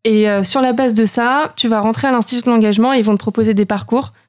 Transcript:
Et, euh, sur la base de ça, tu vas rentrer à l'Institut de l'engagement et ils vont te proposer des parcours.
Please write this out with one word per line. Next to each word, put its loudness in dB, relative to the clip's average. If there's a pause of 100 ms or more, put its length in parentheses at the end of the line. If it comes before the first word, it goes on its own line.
Et, 2
euh, 0
sur -2
la 2
base 0
de 2
ça, 0
tu -2
vas 0
rentrer -2
à 0
l'Institut -2
de 0
l'engagement 2
et 2
ils 2
vont 2
te 0
proposer 0
des 2
parcours. -4 (160)